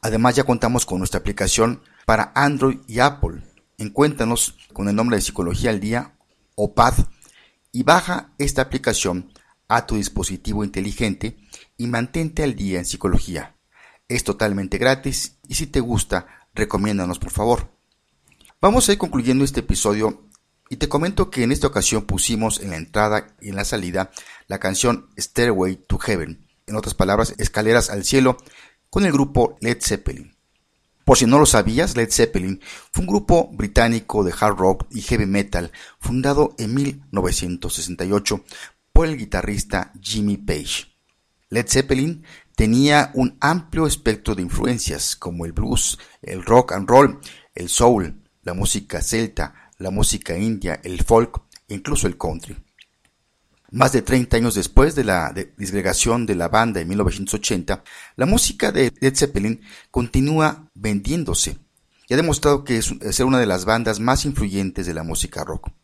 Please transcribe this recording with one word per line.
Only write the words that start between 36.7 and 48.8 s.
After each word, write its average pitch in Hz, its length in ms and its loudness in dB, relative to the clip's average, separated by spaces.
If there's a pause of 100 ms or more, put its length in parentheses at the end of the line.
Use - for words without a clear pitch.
mil 139 360 -4
novecientos 90 600 -4
sesenta 90 320 -8
y 95 60 -2
ocho 101 340 -2 (480)
por 165 140 8
el 151 100 -4
guitarrista 101 840 -4
Jimmy 104 380 -2
Page. - 580 -6 (540)
Led 113 180 -2
Zeppelin 139 560 0 (320)
tenía 135 600 4
un 127 260 0
amplio 160 460 0
espectro 110 480 -2
de 92 80 -4
influencias, 90 720 -4
como 85 300 -8
el 82 80 -10
blues, - 440 -2 (240)
el 90 240 -10
rock 123 280 4
and 98 140 -4
roll, 123 320 6 (360)
el 87 120 -10
soul, 110 540 2 (220)
la 87 100 -8
música 95 480 -4